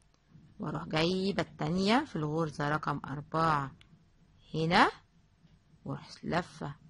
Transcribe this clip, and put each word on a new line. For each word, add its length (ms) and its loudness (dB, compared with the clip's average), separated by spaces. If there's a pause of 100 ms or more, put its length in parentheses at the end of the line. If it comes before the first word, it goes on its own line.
(580)
واروح 300 -6
جايبه 540 0
التانيه 640 0
في 120 -10
الغرزه 520 -2
رقم 360 -2
أربعة 720 0 (800)
هنا، 360 6 (920)
واروح 400 -10
لفه 500 -6 (140)